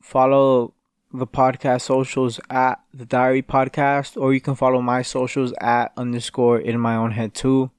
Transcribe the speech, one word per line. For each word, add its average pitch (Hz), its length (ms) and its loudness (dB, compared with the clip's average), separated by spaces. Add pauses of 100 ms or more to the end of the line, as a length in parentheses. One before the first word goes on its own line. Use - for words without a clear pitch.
Follow 131 720 2 (400)
the 127 140 -6
podcast 131 560 0
socials 131 640 -2
at 127 320 0 (120)
The 127 120 -18
Diary 127 360 2
Podcast, 139 760 -2
or 135 140 2
you 135 80 0
can 135 140 -2
follow 127 260 2
my 123 200 0
socials 127 600 -4
at 120 340 0
underscore 120 640 0
in 117 200 -2
my 117 160 0
own 113 160 0
head 110 220 -6
two. 131 460 0